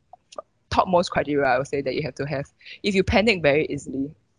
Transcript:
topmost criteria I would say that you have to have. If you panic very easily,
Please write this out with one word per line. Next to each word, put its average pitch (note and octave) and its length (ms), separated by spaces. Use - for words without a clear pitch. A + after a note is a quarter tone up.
topmost F3 420
criteria C#3 360
I B2+ 100
would C3+ 100
say C#3 140
that C3 140
you C3+ 80
have B2+ 120
to C#3 100
have. C#3+ 200
If G3+ 100
you F#3+ 100
panic G3+ 380
very C#3+ 260
easily, C#3 460